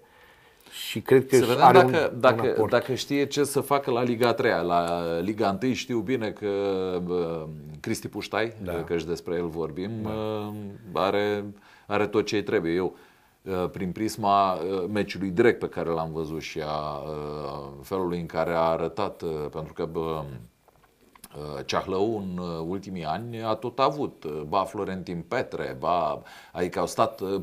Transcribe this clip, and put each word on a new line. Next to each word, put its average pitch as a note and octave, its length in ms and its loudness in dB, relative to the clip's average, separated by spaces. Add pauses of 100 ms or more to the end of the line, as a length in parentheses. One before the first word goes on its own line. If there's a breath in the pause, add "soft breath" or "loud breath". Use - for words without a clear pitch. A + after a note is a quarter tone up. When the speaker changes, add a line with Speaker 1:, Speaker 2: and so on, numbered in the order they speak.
(880 soft breath)
Speaker 1:
și A2+ 120 -6
cred C3 260 6
că C3+ 100 6
Speaker 2:
Să A#2+ 40 10
Speaker 1:
își A2 100 4
Speaker 2:
vedem B2 140 6
Speaker 1:
are B2+ 140 12
Speaker 2:
dacă, C3+ 340 6
Speaker 1:
un, A#2+ 80 -6
Speaker 2:
dacă, A#2 220 6
Speaker 1:
un B2+ 60 2
aport. G#2 220 2
Speaker 2:
dacă A#2+ 240 2
știe C#3+ 320 0
ce C#3+ 180 0
să C3+ 160 0
facă C#3 300 0
la B2 120 2
Liga A#2+ 260 2
a A#2 40 4
treia. G#2 280 2
La E2+ 420 2 (180)
Liga G2+ 280 0
întâi G2+ 240 0
știu A#2 260 -4
bine A2 320 -2
că, G#2 200 -4 (540)
bă, E2 420 -2 (340)
Cristi - 280 -6
Puștai, G#2+ 440 -4 (100)
Speaker 1:
Da. F2 100 -6
Speaker 2:
că E2+ 240 -4
și D#2+ 100 -4
despre E2+ 280 -4
el F2 120 -2
vorbim, D#2+ 440 -6 (120)
Speaker 1:
Da. G#2+ 80 -4 (840)
Speaker 2:
bă, - 60 -2
are, G2+ 460 2 (420 soft breath)
are G#2 200 2
tot G#2 200 2
ce-i G#2 160 0
trebuie. F2+ 300 0
Eu, F2+ 240 0 (460 soft breath)
bă, F2+ 300 -2
prin F2+ 200 -4
prisma, G2+ 640 2 (100)
bă, F#2+ 240 -2
meciului G2 360 -2
direct G#2+ 300 6
pe E2 100 -4
care E2 200 -4
l-am D#2+ 240 -2
văzut D#2 280 -6
și D#2 260 -8
a, D2+ 380 -6
bă, D2 560 -8 (220)
felului F2 380 -2
în E2 60 -6
care D#2+ 240 -2
a E2 80 2
arătat, E2 640 0
bă, D2+ 300 -4
pentru D#2 200 -10
că, E2+ 120 -4
bă, D#2+ 400 -4 (1120)
bă, D2 280 -10
Ceahlău G2 520 0
în, F#2+ 160 -8
bă, E2+ 320 -6
ultimii F#2 380 -8
ani A2+ 380 -6
a A2 120 0
tot A#2 240 -6
avut, C3+ 480 -2
bă, D2+ 220 -6
ba F#2+ 160 2
Florentin F#2 640 -6
Petre, E2 500 -4
ba, D#2 440 0 (300 loud breath)
adică F2+ 260 -2
au F2 80 2
stat, - 340 0
bă, G2 220 -2